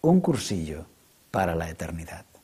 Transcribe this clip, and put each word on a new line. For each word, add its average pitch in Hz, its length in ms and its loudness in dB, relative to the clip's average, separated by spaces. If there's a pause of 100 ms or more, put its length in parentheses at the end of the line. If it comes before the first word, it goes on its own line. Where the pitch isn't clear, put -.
Un 175 180 6
cursillo 92 640 -2 (460)
para 90 240 0
la 82 140 -4
eternidad. 82 560 -10 (180)